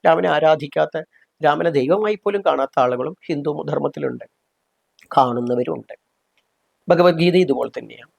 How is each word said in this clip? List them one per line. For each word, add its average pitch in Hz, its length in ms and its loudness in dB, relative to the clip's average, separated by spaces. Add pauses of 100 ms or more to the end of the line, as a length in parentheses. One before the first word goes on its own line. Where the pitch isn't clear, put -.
രാമനെ 170 320 2
ആരാധിക്കാത്ത, 156 680 0 (380)
രാമനെ 156 380 0
ദൈവമായി 202 440 0
പോലും 202 240 -2
കാണാത്ത 139 280 0 (100)
ആളുകളും 127 320 -4 (120)
ഹിന്ദു 147 240 -4 (180)
ധർമ്മത്തിലുണ്ട്, 139 540 -6 (920)
കാണുന്നവരുമുണ്ട്. 123 760 -2 (960)
ഭഗവത്ഗീത 170 500 4 (100)
ഇതുപോലെ 123 320 -2
തന്നെയാണ്. 117 400 -20